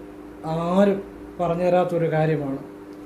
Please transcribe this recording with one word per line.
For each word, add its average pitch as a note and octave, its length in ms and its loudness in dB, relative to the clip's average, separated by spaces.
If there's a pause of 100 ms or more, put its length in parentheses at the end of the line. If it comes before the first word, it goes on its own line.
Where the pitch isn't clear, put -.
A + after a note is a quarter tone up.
(440)
ആരും F3+ 580 2 (380)
പറഞ്ഞു E3+ 240 2
തരാത്തൊരു E3+ 480 4
കാര്യമാണ്. D3 460 2 (480)